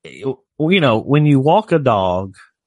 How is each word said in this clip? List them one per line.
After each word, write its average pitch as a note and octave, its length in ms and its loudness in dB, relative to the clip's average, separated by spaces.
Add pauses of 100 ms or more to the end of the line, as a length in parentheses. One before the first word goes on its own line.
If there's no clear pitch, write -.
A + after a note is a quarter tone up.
you A2 340 -10 (220)
know, D3+ 400 0
when D3 280 0
you C#3+ 140 4
walk F3 320 0
a E3 60 2
dog, G2 580 -2 (300)